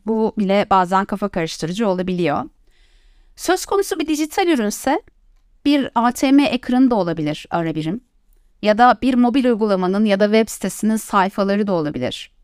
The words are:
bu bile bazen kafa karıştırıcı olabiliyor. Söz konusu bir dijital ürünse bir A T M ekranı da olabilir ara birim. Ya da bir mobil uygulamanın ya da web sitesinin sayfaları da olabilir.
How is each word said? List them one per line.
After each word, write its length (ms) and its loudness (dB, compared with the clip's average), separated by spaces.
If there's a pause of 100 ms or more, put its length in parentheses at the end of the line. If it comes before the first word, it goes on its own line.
bu 320 -2
bile 320 0
bazen 360 2
kafa 240 -6
karıştırıcı 580 -4
olabiliyor. 560 -2 (920)
Söz 300 -2
konusu 340 -2
bir 80 -2
dijital 400 -2
ürünse 540 0 (640)
bir 300 2
A 160 2
T 200 0
M 140 6
ekranı 460 2
da 40 0
olabilir 540 -2
ara 260 -4
birim. 260 -6 (600)
Ya 160 2
da 240 6
bir 120 0
mobil 320 2
uygulamanın 600 2
ya 140 2
da 60 4
web 240 2
sitesinin 460 -4
sayfaları 720 0
da 60 0
olabilir. 580 -4 (120)